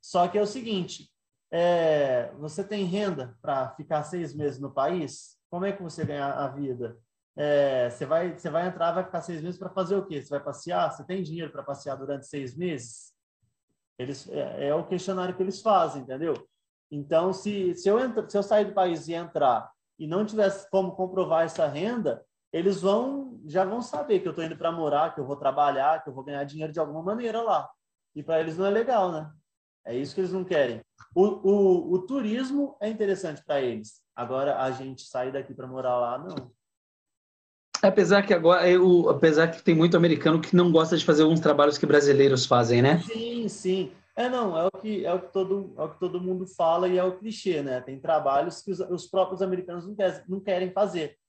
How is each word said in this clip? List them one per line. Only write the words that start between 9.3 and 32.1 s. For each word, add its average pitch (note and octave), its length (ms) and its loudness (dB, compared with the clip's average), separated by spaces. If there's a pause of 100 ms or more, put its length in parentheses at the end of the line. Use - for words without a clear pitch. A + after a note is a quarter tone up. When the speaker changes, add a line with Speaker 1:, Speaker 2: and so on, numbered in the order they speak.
Speaker 1:
meses F3+ 160 -8
pra F#3 100 -12
fazer F#3 260 -2
o G3 120 -2
quê? D3+ 160 -8
Você - 80 -16
vai C#3+ 100 -4
passear? E3+ 500 -4
Você D3+ 140 -14
tem F#3 180 -6
dinheiro D#3 300 -8
pra C#3 100 -12
passear C3+ 340 -8
durante C3+ 300 -10
seis C3 300 -10
meses? C#3+ 560 -8 (880)
Eles, C#3 320 -10
é, C#3+ 380 -6
é D3 60 0
o E3+ 120 -2
questionário F3+ 500 -4
que F#3 60 -4
eles F#3+ 180 -6
fazem, E3 400 2
entendeu? C3 340 -4 (560)
Então, D#3+ 420 0
se, F#3+ 420 -4
se - 140 -2
eu G#3+ 120 4
entra-, A#3+ 280 -4
se G3+ 100 -2
eu G3+ 40 0
sair G#3 220 4
do G3 80 -8
país E3+ 340 0
e E3 60 -8
entrar D3 580 0 (280)
e D#3 80 -10
não F3+ 180 0
tivesse G#3 460 0
como F#3+ 220 0
comprovar F3+ 520 0
essa D#3+ 220 -2
renda, D3+ 580 -4 (280)
eles F3 280 0
vão, B3 680 -2
já F3+ 180 0
vão A3 180 -4
saber A#3 380 -2
que F3+ 80 -6
eu D3+ 60 -6
tô E3+ 80 -6
indo D#3+ 140 -8
pra E3 160 -2
morar, D#3+ 420 0
que D#3 60 -10
eu C3 60 -6
vou C#3 100 -6
trabalhar, C#3+ 680 2
que - 60 -12
eu B2+ 60 -14
vou C3 100 -12
ganhar C#3+ 200 -8
dinheiro D3+ 280 -8
de D#3+ 80 -6
alguma D#3 220 -4
maneira A3+ 400 -4
lá. F#3+ 260 0 (460)
E D3 80 -10
pra D#3+ 180 0
eles D#3+ 160 -4
não F#3+ 100 0
é G3 40 2
legal, A3 420 2
né? D#3 180 -8 (540)
É A#2+ 100 -10
isso C3+ 200 -6
que G3 60 -4
eles F3+ 120 -2
não F#3 120 -4
querem. C#3 360 0 (340)
O, F3+ 100 6
o, F#3+ 720 4
o F#3 120 2
turismo C4 720 -2